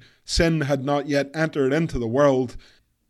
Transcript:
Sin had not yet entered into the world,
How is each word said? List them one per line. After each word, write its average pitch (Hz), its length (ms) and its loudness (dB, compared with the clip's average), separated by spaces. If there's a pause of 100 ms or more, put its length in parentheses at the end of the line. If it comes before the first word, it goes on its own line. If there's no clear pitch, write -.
(260)
Sin 165 360 2
had 139 220 -2
not 143 240 -2
yet 139 260 -2
entered 156 380 0
into 156 260 -2
the 117 80 -4
world, 131 500 2 (540)